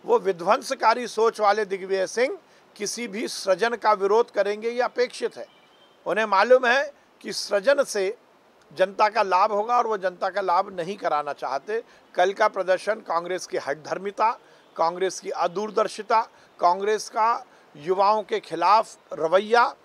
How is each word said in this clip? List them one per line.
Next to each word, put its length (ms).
वो 140
विध्वंसकारी 880
सोच 340
वाले 240
दिग्विजय 420
सिंह 320
किसी 320
भी 200
सृजन 480
का 160
विरोध 380
करेंगे, 400
ये 120
अपेक्षित 540
है। 100
उन्हें 180
मालूम 420
है 260
कि 120
सृजन 520
से 320
जनता 320
का 140
लाभ 300
होगा 260
और 80
वो 120
जनता 320
का 100
लाभ 400
नहीं 160
कराना 360
चाहते। 500
कल 180
का 160
प्रदर्शन 460
कांग्रेस 520
की 100
हठधर्मिता, 760
कांग्रेस 440
की 100
अदूरदर्शिता, 880
कांग्रेस 480
का 360
युवाओं 460
के 180
खिलाफ 560
रवैया 600